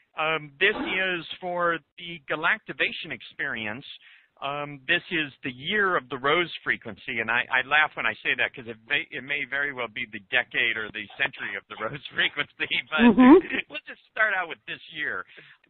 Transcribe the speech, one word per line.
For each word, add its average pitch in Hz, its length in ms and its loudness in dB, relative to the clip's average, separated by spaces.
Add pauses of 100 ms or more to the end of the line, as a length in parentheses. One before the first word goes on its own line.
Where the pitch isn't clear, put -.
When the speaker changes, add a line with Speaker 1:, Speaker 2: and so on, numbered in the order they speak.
(200)
Speaker 1:
Um, 156 400 0
this 202 160 6
is 185 500 -2 (160)
for 175 380 0 (180)
the 170 320 -14
Galactivation 170 840 -2
Experience. 120 760 -6 (580)
Um, 143 460 -6
this 170 200 2
is 156 220 -2 (140)
the 131 100 -6
year 180 400 0
of 127 140 -2
the 139 80 -4
rose 151 340 2 (140)
frequency, 117 560 -4
and 113 100 -2
I, 120 160 2
I 127 160 2
laugh 147 320 2
when 139 100 -2
I 110 60 2 (140)
say 143 100 2
that 120 180 0
'cause 117 140 -14
it 117 80 -10 (140)
may, 147 200 0
it 135 140 -8
may 143 260 -6
very 143 220 -2
well 123 160 -4
be 120 240 -10
the 107 80 -10 (100)
decade 120 460 2
or 110 160 -4
the 107 240 -10
century 131 400 -4
of 98 140 -8
the 104 100 -14
rose 113 280 -6
<laughs> - 60 -20
frequency, 151 540 -2 (240)
but 156 80 2
Speaker 2:
Mm-hmm. 247 460 10 (240)
Speaker 1:
we'll 294 180 -12
just 254 140 -16 (100)
start 220 240 0
out 175 140 -4
with 131 80 -10 (100)
this 160 140 -10 (100)
year. 135 320 -4 (460)